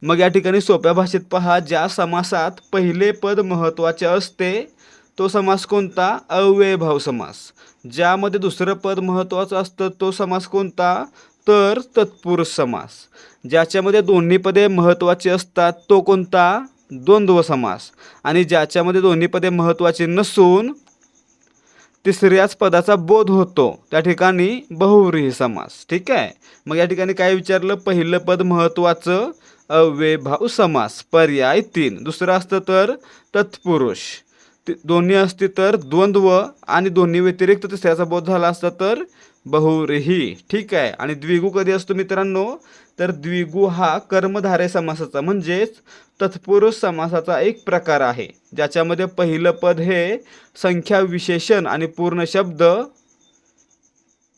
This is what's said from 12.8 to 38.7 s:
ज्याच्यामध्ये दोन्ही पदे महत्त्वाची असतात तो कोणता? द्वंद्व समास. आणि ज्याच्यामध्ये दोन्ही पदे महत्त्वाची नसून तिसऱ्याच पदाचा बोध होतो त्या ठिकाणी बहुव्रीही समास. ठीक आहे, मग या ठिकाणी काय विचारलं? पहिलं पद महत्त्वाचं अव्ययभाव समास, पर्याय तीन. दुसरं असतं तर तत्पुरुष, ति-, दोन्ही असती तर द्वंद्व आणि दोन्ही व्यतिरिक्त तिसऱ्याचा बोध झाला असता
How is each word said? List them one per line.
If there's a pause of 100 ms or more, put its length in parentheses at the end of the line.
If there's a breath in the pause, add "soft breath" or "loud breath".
ज्याच्यामध्ये
दोन्ही
पदे
महत्त्वाची
असतात (180)
तो
कोणता? (260)
द्वंद्व
समास. (340 loud breath)
आणि
ज्याच्यामध्ये
दोन्ही
पदे
महत्त्वाची
नसून (1300 soft breath)
तिसऱ्याच
पदाचा
बोध
होतो
त्या
ठिकाणी (100)
बहुव्रीही
समास.
ठीक
आहे, (380 soft breath)
मग
या
ठिकाणी
काय
विचारलं?
पहिलं
पद
महत्त्वाचं (400 soft breath)
अव्ययभाव
समास, (100)
पर्याय (160)
तीन.
दुसरं
असतं (100)
तर (420 soft breath)
तत्पुरुष, (680 soft breath)
ति-,
दोन्ही
असती
तर
द्वंद्व (360)
आणि
दोन्ही
व्यतिरिक्त
तिसऱ्याचा
बोध
झाला
असता